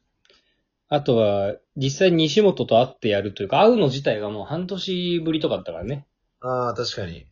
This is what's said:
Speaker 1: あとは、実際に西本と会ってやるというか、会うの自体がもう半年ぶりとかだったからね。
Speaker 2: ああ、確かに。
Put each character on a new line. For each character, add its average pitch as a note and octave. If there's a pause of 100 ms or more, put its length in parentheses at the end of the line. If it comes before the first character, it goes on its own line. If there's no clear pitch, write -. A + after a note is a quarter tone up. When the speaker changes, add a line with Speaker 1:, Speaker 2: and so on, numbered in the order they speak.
(880)
Speaker 1:
あ D3
と C#3
は、 G2+ (220)
実 C3+
際 F3+
に E3
西 D#3+
本 F#3
と A#2
会 B2+
っ -
て A#2+
や G2+
る G2+
と G2+
い -
う -
か、 C#3+
会 G#3+
う B3
の F#3
自 C#3
体 A2+
が G#2
も G#2
う -
半 E3
年 F3+
ぶ D#3+
り D#3
と D3+
か A2+
だ F2+
っ -
た F2
か E2
ら F2
ね。 C#3+ (360)
Speaker 2:
あ B2+
あ、 -
確 A#2+
か G#2
に。 E2+